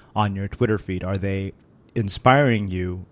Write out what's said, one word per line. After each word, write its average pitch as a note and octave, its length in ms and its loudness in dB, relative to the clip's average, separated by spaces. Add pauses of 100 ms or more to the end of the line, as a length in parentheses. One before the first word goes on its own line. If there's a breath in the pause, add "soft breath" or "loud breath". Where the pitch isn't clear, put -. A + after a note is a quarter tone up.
(160 soft breath)
on G#2 200 0
your G2 120 -4
Twitter A2 300 0
feed. F2+ 260 -6
Are F#2+ 120 -4
they G2 380 -4 (420)
inspiring A#2 720 2
you, F2+ 420 -6